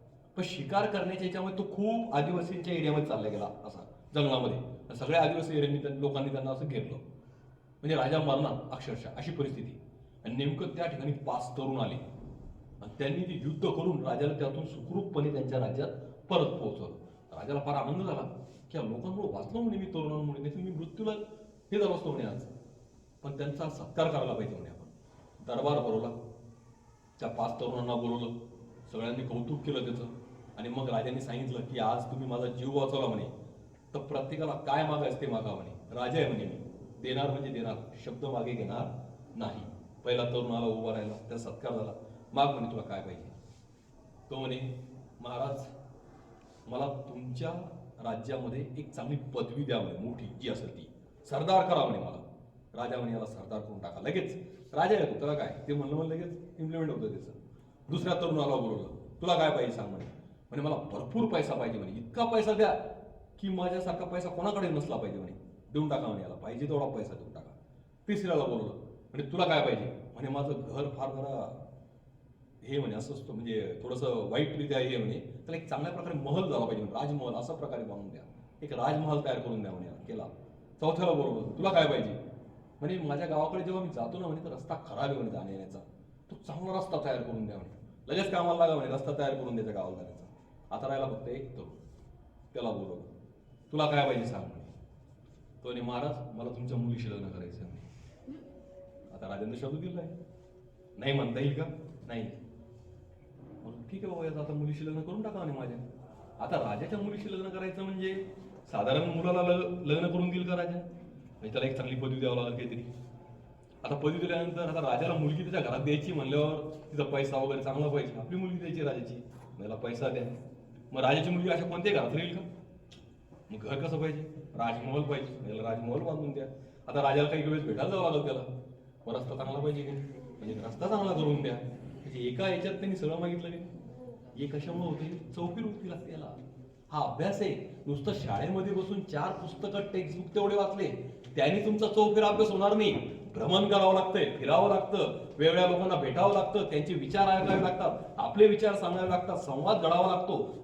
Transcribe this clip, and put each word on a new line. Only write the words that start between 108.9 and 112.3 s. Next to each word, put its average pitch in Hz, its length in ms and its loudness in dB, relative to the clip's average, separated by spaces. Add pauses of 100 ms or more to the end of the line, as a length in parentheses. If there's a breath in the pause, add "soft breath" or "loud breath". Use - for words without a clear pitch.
मुलाला 175 320 4
ल-, 175 440 4
लग्न 165 220 6
करून 180 220 4
देईल 180 200 0
का 180 80 2
राजा? 175 220 0 (600)
म्हणजे 110 120 -8
त्याला 127 160 2
एक - 100 0
चांगली 127 180 -2
पदवी 131 240 0
द्यावं 123 160 4